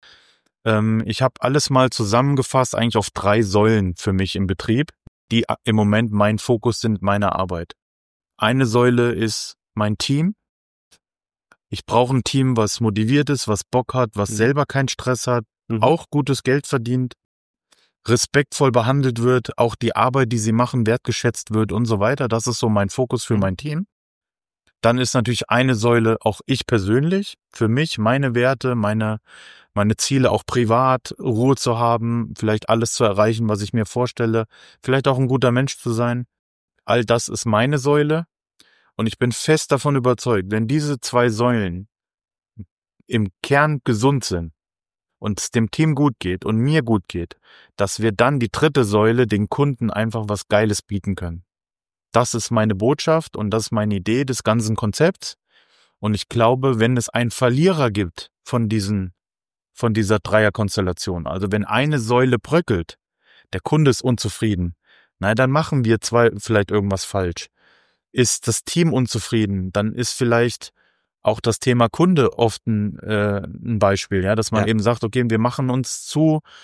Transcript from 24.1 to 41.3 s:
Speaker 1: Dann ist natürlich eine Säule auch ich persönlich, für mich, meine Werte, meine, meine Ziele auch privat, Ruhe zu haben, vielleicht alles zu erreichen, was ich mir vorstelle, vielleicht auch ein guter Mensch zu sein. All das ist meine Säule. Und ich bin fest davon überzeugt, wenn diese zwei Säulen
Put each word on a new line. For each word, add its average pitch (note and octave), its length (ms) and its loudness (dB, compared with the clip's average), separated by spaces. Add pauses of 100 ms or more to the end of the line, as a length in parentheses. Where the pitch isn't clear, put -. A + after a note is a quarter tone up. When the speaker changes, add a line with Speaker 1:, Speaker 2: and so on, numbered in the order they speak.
Speaker 1:
Dann A#2+ 180 2
ist B2+ 160 -2
natürlich A#2+ 340 -2
eine B2 280 2
Säule A2+ 460 2
auch - 220 0
ich - 220 -4
persönlich, C3 720 0 (180)
für A2 140 0
mich, C3+ 300 -2
meine B2 360 0
Werte, B2 400 0
meine, A2 460 -2 (540)
meine G#2 220 2
Ziele C3 360 2
auch G#2+ 120 -2
privat, B2 760 0
Ruhe C3 340 2
zu A#2 240 -2
haben, A#2 580 0
vielleicht G#2+ 320 -2
alles A#2 240 0
zu - 120 0
erreichen, A2 440 2
was G#2 140 -2
ich G#2 100 -6
mir A2+ 140 0
vorstelle, A2+ 600 -2 (360)
vielleicht C3 240 0
auch C3 120 2
ein C3 100 0
guter B2 240 2
Mensch C3 260 -2
zu A#2+ 140 -4
sein. A#2+ 340 -2 (580)
All A#2+ 200 2
das A#2 240 0
ist - 180 -8
meine A#2 320 2
Säule. D3 480 0 (720)
Und A2 100 -2
ich G#2+ 120 -4
bin B2 120 0
fest - 400 0
davon C#3+ 240 2
überzeugt, A#2 560 0
wenn A2 160 0
diese D3 340 -2
zwei A#2+ 280 2
Säulen G#2+ 580 0 (1200)